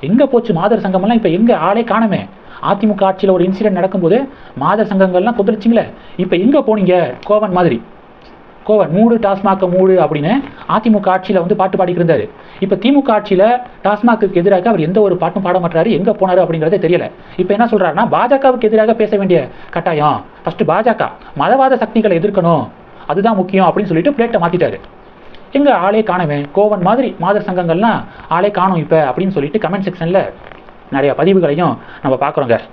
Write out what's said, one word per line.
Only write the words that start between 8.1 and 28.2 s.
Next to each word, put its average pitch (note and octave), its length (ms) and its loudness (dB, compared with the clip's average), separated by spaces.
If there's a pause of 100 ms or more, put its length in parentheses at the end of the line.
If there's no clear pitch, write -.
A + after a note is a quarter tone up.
"கோவன் G3 240 2
மூடு, A3+ 280 2
டாஸ்மாக G3 520 0
மூடு" F#3 300 4
அப்படின்னு D#3+ 420 0 (260)
அதிமுக G3 460 0
ஆட்சியில F#3+ 240 -2
வந்து F3+ 180 0
பாட்டு F#3+ 220 -2
பாடிக்கிட்டு F3 500 0
இருந்தாரு. - 0 - (300)
இப்ப G3 180 -2
திமுக A#3+ 420 2
ஆட்சியில G3+ 400 2 (260)
டாஸ்மாகுக்கு G#3 480 0
எதிராக F3+ 360 2
அவர் G3+ 120 2
எந்த F3 200 0
ஒரு F#3+ 160 2
பாட்டும் F3 260 -4
பாட F#3 160 0
மாட்டாரு, E3+ 320 0
எங்க G3 200 0
போனாரு F#3+ 280 2
அப்படிங்கறதே E3 400 0
தெரியல. E3+ 320 0 (260)
இப்ப F3+ 180 0
என்ன A3+ 120 2
சொல்றாருன்னா, G3+ 460 0
பாஜகவுக்கு B3+ 480 2
எதிராக A3 340 2
பேச G#3+ 220 0
வேண்டிய F3 320 0 (220)
கட்டாயம். D3+ 540 -2 (180)
ஃபர்ஸ்ட் E3+ 200 -6
பாஜக, G3 460 0 (300)
மதவாத B3 360 2
சக்திகளை A3 440 0
எதிர்க்கணும், E3+ 500 0 (380)
அதுதான் G3 300 0
முக்கியம் F#3+ 300 0
அப்படின்னு F#3 180 0
சொல்லிட்டு E3+ 260 0
பிளேட்டை A#3 320 -2
மாத்திட்டாரு. E3+ 380 -2 (720)
எங்க? C#4 220 2
ஆளே G3+ 260 0
காணுமே. F3 440 -2 (100)
கோவன் G3+ 260 0
மாதிரி A3 380 0
மாதர் G3+ 240 -2
சங்கங்கள்லாம் F3+ 640 -2 (240)